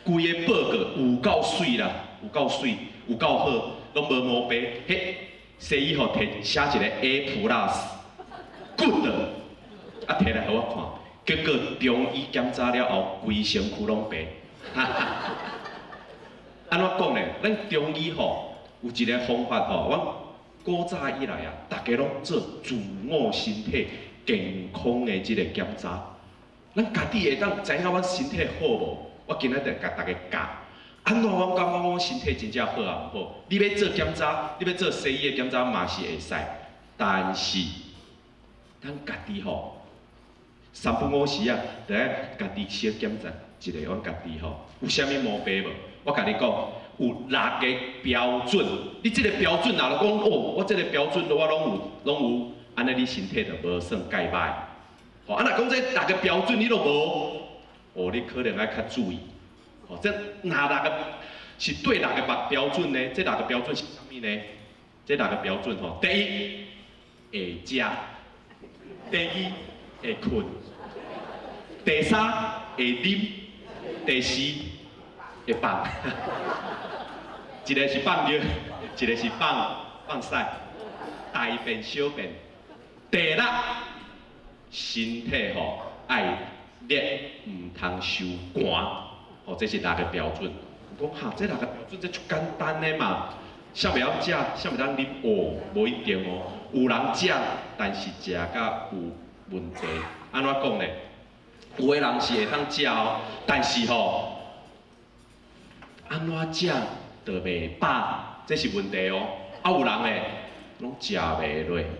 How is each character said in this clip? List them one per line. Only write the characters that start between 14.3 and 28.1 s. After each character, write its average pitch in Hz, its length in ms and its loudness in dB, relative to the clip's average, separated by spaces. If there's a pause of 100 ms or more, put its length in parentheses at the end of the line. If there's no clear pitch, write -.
<laughs> 131 80 0 (1900)
安 170 100 2
怎 185 180 6
讲 160 160 4
呢？ 107 80 2 (220)
咱 208 260 2
中 151 260 2
医 165 160 0
吼 - 440 -2 (260)
有 120 80 -4
一 117 160 2
个 123 140 2
方 120 260 2
法 113 200 2
吼， - 240 2
阮 147 120 4 (640)
古 175 220 2
早 147 240 -2
以 135 180 -2
来 - 80 -4 (100)
啊， 80 80 -8 (160)
大 - 100 -4
家 233 160 2
拢 - 140 2 (140)
做 151 180 2 (220)
自 127 120 -4 (320)
我 139 240 4
身 107 220 -2 (100)
体 120 240 0 (380)
健 92 480 0
康 123 320 0
的 95 140 0
即 107 160 0
个 - 180 4
检 202 120 -2 (120)
查。 87 300 -6 (680)
咱 220 200 2
家 175 180 2
己 180 180 4
会 135 60 4
当 185 260 2
知 - 140 0
影 170 80 0
阮 180 180 4
身 - 280 0